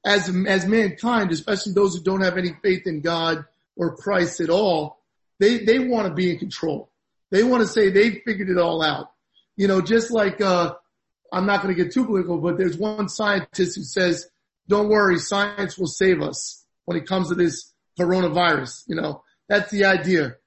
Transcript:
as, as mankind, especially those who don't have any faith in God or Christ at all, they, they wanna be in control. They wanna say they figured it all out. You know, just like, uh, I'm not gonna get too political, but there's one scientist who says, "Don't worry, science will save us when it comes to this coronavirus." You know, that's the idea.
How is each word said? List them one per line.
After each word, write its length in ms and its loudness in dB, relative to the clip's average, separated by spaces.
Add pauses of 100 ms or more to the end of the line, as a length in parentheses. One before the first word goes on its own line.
as, 220 0 (180)
as 200 0
mankind, 640 0
especially 400 -4
those 240 2
who 80 -10
don't 180 0
have 160 0
any 240 -4
faith 240 0
in 140 -4
God 460 -2 (320)
or 180 -4
Christ 460 -2
at 80 -2
all, 520 0 (380)
they, 240 4
they 160 4
wanna 340 -2
be 180 0
in 80 -6
control. 500 -6 (420)
They 120 4
wanna 220 4
say 240 2
they 360 2
figured 240 -4
it 80 2
all 260 0
out. 280 -4 (440)
You 120 2
know, 120 4
just 320 2
like, 300 0
uh, 340 2 (560)
I'm 140 0
not 160 2
gonna 120 -2
get 200 0
too 120 2
political, 340 -2
but 180 -2
there's 200 -2
one 320 -4
scientist 680 -2
who 80 -10
says, 440 -2 (400)
"Don't 220 0
worry, 280 4
science 600 -4
will 100 -4
save 340 2
us 440 -8 (200)
when 120 -4
it 100 -6
comes 220 0
to 60 0
this 380 -2 (260)
coronavirus." 880 0
You 100 -6
know, 260 -6 (260)
that's 220 0
the 140 2
idea. 500 2 (120)